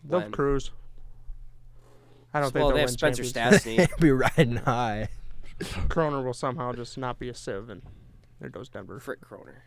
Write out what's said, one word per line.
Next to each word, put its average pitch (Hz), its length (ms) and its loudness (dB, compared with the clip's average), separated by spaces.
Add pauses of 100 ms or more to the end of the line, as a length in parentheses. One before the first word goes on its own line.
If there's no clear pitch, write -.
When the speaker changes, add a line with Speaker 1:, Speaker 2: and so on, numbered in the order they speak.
Speaker 1:
They'll 160 160 0
Speaker 2:
When? 107 100 -8
Speaker 1:
cruise. 139 400 0 (1600)
I 147 60 2
don't 135 140 2
Speaker 2:
Well, 143 160 4
Speaker 1:
think 135 40 4
Speaker 2:
they 147 60 4
Speaker 1:
they'll 139 80 4
Speaker 2:
have - 20 -
Speaker 1:
win 120 80 -4
Speaker 2:
Spencer 127 340 2
Speaker 1:
championships. 123 320 6
Speaker 2:
Stastny. 113 120 -2
Speaker 3:
<laughs> 175 120 6
They'll - 120 -4
be 160 120 8
riding 120 440 4
high. 113 520 0 (800)
Speaker 1:
Kroner 147 340 2
will 127 120 -2
somehow 127 380 -4
just 120 260 -10
not 127 200 -4
be 123 120 -8
a 117 40 -12
sieve, 110 360 -8
and 90 120 -12 (580)
there 69 100 -10
goes 104 180 -12
Denver. 98 320 -12
Speaker 2:
Frick - 220 -10
Kroner. - 440 -20